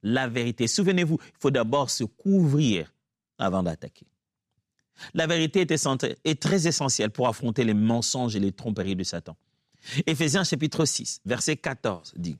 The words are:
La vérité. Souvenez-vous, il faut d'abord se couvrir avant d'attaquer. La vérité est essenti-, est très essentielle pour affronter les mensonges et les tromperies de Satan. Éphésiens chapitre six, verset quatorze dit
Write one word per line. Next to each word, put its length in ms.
La 260
vérité. 400
Souvenez-vous, 540
il 180
faut 120
d'abord 380
se 140
couvrir 880
avant 240
d'attaquer. 460
La 140
vérité 340
est 100
essenti-, 440
est 160
très 260
essentielle 440
pour 160
affronter 360
les 100
mensonges 640
et 40
les 120
tromperies 440
de 80
Satan. 340
Éphésiens 360
chapitre 420
six, 380
verset 320
quatorze 640
dit 220